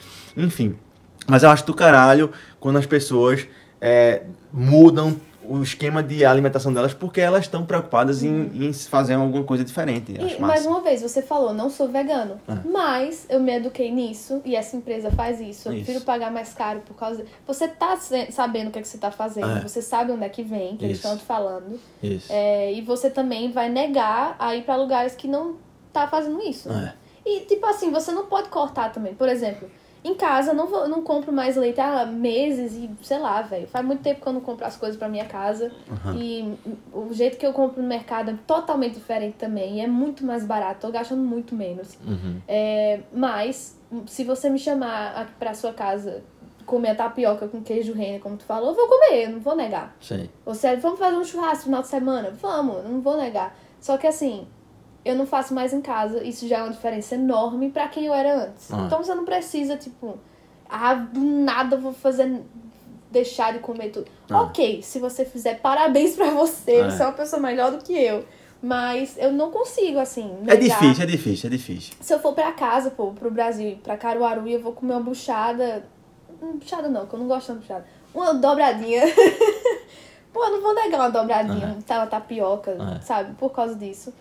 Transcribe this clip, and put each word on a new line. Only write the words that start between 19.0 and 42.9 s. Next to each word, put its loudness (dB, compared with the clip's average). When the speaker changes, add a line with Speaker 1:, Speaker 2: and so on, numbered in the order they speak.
Speaker 2:
fazendo, -4
Speaker 1:
É. -2
Speaker 2:
você -6
sabe 0
onde -4
é -6
que -10
vem, -6
que -6
eles -2
Speaker 1:
Isso. -8
Speaker 2:
estão -2
te -16
falando. -4
Speaker 1:
Isso. -4
Speaker 2:
É, 2
e -4
você 0
também -2
vai 0
negar 0
a -2
ir -6
pra 0
lugares 0
que -10
não -4
tá 0
fazendo -2
isso. -8
Speaker 1:
É. -4
Speaker 2:
E, 0
tipo 0
assim, 0
você -2
não -4
pode 0
cortar -2
também. -6
Por 2
exemplo, -2
em -2
casa, 2
eu 2
não 0
vou, -2
não -2
compro -2
mais 0
leite 2
há 0
meses -2
e, -10
sei -2
lá, 0
velho. -8
Faz -4
muito -2
tempo -2
que -8
eu -2
não -4
compro -8
as -8
coisas -6
pra -6
minha -6
casa. -4
Speaker 1:
Aham. -6
Speaker 2:
E -6
o -10
jeito 0
que -4
eu 0
compro 0
no -2
mercado -6
é -6
totalmente 0
diferente -6
também. -6
E -4
é -4
muito -2
mais -4
barato, -4
tô -6
gastando -4
muito -4
menos. -8
Speaker 1:
Uhum. -4
Speaker 2:
É, 2